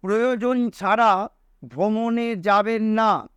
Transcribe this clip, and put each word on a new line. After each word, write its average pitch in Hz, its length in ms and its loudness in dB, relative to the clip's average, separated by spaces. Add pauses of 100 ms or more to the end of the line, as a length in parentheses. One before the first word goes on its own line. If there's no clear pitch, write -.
প্রয়োজন 240 680 0
ছাড়া 202 600 0 (360)
ভ্রমণে 226 680 -2
যাবেন 208 480 0
না 214 540 0